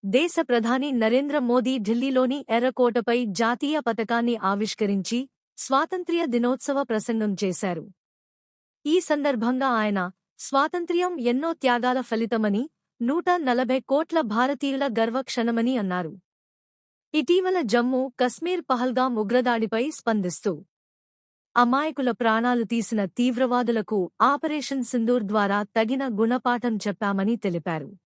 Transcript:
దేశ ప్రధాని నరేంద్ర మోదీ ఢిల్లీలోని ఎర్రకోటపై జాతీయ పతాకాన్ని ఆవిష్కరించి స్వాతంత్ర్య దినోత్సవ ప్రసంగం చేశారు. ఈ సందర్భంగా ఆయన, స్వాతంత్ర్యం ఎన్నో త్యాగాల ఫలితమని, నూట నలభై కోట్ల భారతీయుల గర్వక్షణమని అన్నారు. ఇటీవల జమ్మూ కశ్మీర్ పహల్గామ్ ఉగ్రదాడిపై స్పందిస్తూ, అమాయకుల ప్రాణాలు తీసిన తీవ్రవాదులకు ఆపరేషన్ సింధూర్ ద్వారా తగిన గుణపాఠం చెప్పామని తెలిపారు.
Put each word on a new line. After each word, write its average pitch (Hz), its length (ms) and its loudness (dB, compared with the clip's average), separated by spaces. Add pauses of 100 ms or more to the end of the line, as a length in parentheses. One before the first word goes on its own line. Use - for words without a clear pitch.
దేశ 262 360 2
ప్రధాని 247 520 0
నరేంద్ర 254 480 2
మోదీ 247 380 0
ఢిల్లీలోని 254 600 0 (120)
ఎర్రకోటపై 240 760 2
జాతీయ 233 540 0
పతాకాన్ని 233 580 0
ఆవిష్కరించి 202 800 -2 (400)
స్వాతంత్ర్య 339 680 -2
దినోత్సవ 262 580 0
ప్రసంగం 220 500 -2
చేశారు. 180 500 -4 (1000)
ఈ 302 140 4
సందర్భంగా 269 680 0
ఆయన, 214 320 0 (400)
స్వాతంత్ర్యం 349 800 0
ఎన్నో 254 340 0
త్యాగాల 247 480 0
ఫలితమని, 220 640 0 (380)
నూట 311 360 0
నలభై 254 420 2
కోట్ల 311 420 0
భారతీయుల 269 680 0
గర్వక్షణమని 233 880 0
అన్నారు. 180 380 -2 (1000)
ఇటీవల 359 480 2
జమ్మూ 247 400 2 (180)
కశ్మీర్ 320 420 -2
పహల్గామ్ 254 560 0
ఉగ్రదాడిపై 226 720 0
స్పందిస్తూ, 196 760 -2 (880)
అమాయకుల 254 560 2
ప్రాణాలు 233 520 2
తీసిన 214 420 -2
తీవ్రవాదులకు 233 1080 0 (100)
ఆపరేషన్ 277 640 0
సింధూర్ 240 400 0
ద్వారా 202 400 0
తగిన 226 440 -2
గుణపాఠం 240 680 0
చెప్పామని 202 600 -2
తెలిపారు. 170 520 -4 (160)